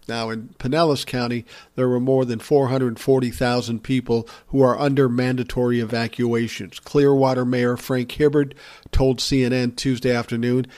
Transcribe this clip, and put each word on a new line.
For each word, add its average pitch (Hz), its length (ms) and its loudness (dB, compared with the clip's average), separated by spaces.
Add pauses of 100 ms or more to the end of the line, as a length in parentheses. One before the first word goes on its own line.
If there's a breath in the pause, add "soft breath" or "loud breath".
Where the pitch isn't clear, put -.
Now, 113 220 -6
in 113 200 -8 (100)
Pinellas 147 460 0
County, 120 400 -4 (300 loud breath)
there 127 120 0
were 123 120 2
more 131 260 2
than 117 140 -4
four 139 280 2
hundred 123 320 -2
forty 131 320 2
thousand 120 500 -2
people 117 460 -2 (200 loud breath)
who 135 140 2
are 123 160 6
under 139 300 2
mandatory 123 720 -2
evacuations. 117 1000 -4
Clearwater 135 680 2
Mayor 123 320 0
Frank 127 340 -4
Hibbard 147 420 2 (380 loud breath)
told 131 300 2
C 131 220 0
N 123 100 0
N 123 180 0
Tuesday 123 420 -2
afternoon 120 540 -2 (100)